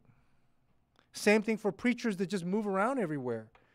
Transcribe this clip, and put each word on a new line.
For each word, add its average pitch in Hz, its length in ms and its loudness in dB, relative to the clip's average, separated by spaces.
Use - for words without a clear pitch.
Same 214 280 4
thing 220 160 -2
for 202 140 0
preachers 233 460 -2
that 190 100 -2
just 170 180 -4
move 208 220 -2
around 208 320 0
everywhere. 127 480 -4